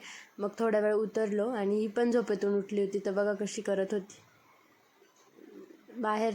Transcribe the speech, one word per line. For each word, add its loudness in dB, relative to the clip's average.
मग -2
थोडा 2
वेळ 4
उतरलो 0
आणि 0
ही 0
पण 2
झोपेतून 2
उठली -2
होती, 0
तर -2
बघा 2
कशी -6
करत 0
होती. -4
बाहेर 0